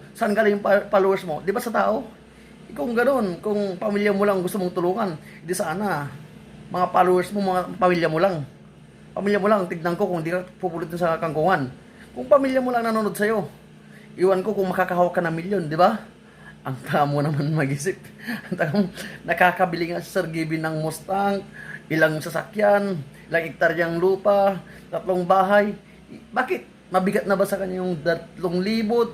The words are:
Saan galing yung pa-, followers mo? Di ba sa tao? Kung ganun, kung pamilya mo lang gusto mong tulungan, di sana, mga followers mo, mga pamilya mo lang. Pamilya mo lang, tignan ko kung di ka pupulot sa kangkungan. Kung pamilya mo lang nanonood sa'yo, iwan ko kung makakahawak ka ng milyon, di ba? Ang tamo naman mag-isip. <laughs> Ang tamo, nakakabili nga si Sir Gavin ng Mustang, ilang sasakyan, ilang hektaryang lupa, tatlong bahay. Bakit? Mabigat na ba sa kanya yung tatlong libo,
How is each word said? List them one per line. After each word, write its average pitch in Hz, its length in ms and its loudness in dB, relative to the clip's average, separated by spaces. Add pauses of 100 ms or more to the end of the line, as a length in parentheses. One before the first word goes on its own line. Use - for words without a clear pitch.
(160)
Saan 220 160 -2
galing 208 280 2
yung 208 40 -8
pa-, 202 240 2
followers 190 360 2
mo? 156 200 -6
Di 175 80 0
ba 220 80 -4
sa 226 120 -6
tao? 214 360 0 (640)
Kung 269 240 -6
ganun, 226 480 2
kung 202 400 -2
pamilya 208 320 0
mo 196 160 0
lang 190 160 0
gusto 185 160 -4
mong 180 160 -4
tulungan, 185 320 0 (320)
di 165 160 -6
sana, 175 480 -4 (640)
mga 180 240 0
followers 180 400 4
mo, 202 160 -2
mga 180 120 0 (200)
pamilya 180 240 4
mo 156 160 0
lang. 175 240 0 (640)
Pamilya 202 320 0
mo 196 80 2
lang, 208 160 4
tignan 175 320 -4
ko 208 80 2
kung 180 160 -2
di 160 80 -4
ka 180 160 -4 (160)
pupulot 170 320 -4
sa 165 240 0
kangkungan. 156 560 0 (400)
Kung 254 160 -10
pamilya 269 320 4
mo 254 80 -2
lang 233 160 0
nanonood 214 320 0
sa'yo, 208 320 0 (720)
iwan 185 240 4
ko 214 80 -2
kung 190 160 0
makakahawak 180 480 2
ka 185 80 2
ng 160 80 0
milyon, 175 320 -2
di 151 80 -4
ba? 190 240 4 (640)
Ang 135 240 -8
tamo 143 400 2
naman 151 320 0
mag-isip. 143 400 -2 (260)
<laughs> 220 280 -10
Ang 180 40 -4
tamo, 175 240 0 (460)
nakakabili 170 640 2
nga 170 140 -6
si - 100 -18
Sir 170 160 -2
Gavin 160 320 -4
ng 160 220 -4
Mustang, 196 580 -2 (480)
ilang 156 320 2
sasakyan, 196 800 0 (320)
ilang 165 160 0
hektaryang 165 480 0
lupa, 196 640 4 (320)
tatlong 180 320 -2
bahay. 196 480 4 (560)
Bakit? - 480 -4 (120)
Mabigat 185 400 0
na 190 80 2
ba 190 80 2
sa 196 100 -2
kanya 185 300 -4
yung 175 160 -4
tatlong 170 580 -4
libo, 226 540 0